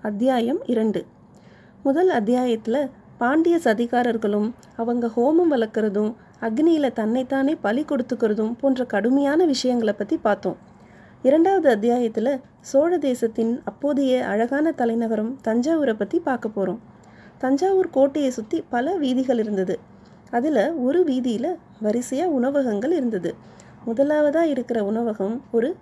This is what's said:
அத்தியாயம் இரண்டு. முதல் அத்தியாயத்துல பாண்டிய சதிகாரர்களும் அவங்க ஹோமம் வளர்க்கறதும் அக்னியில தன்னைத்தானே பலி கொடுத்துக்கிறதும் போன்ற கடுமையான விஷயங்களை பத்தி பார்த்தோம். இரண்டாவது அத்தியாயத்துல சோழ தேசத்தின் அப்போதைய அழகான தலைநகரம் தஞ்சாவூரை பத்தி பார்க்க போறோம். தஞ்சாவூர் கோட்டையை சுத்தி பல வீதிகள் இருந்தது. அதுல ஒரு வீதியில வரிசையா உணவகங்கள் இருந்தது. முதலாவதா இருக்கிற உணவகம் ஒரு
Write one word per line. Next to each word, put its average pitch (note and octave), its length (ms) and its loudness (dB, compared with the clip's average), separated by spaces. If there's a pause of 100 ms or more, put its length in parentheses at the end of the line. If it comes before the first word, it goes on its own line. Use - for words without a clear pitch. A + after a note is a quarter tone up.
அத்தியாயம் B3 640 0
இரண்டு. A3 400 0 (800)
முதல் D#4 260 2
அத்தியாயத்துல B3 800 0 (280)
பாண்டிய D#4+ 460 2
சதிகாரர்களும் A3+ 880 0 (240)
அவங்க A#3 320 -2
ஹோமம் D4+ 440 2
வளர்க்கறதும் G#3+ 600 0 (280)
அக்னியில C#4 520 2
தன்னைத்தானே C4 600 0
பலி C4 300 -2
கொடுத்துக்கிறதும் A3+ 760 -2
போன்ற B3+ 260 0
கடுமையான C4+ 600 2
விஷயங்களை B3 480 0
பத்தி G#3+ 240 -4
பார்த்தோம். G3+ 400 -2 (640)
இரண்டாவது D#4+ 540 4
அத்தியாயத்துல A#3 640 0 (200)
சோழ E4 380 2
தேசத்தின் A#3+ 680 -2
அப்போதைய C4 640 0
அழகான B3 440 0
தலைநகரம் A3+ 720 -2
தஞ்சாவூரை B3+ 500 0
பத்தி G#3+ 260 -4
பார்க்க C4+ 300 -4
போறோம். F#3+ 300 -4 (580)
தஞ்சாவூர் F4 520 0
கோட்டையை C#4 420 2
சுத்தி B3+ 380 -6
பல C4 260 -2
வீதிகள் B3+ 440 0
இருந்தது. G3 400 -2 (520)
அதுல B3+ 420 0
ஒரு D4+ 300 0
வீதியில B3+ 520 -2 (280)
வரிசையா B3 420 -2
உணவகங்கள் C4 680 0
இருந்தது. A3+ 440 -2 (520)
முதலாவதா D4 540 2
இருக்கிற B3 420 -2
உணவகம் G#3+ 580 -4 (100)
ஒரு A#3+ 300 0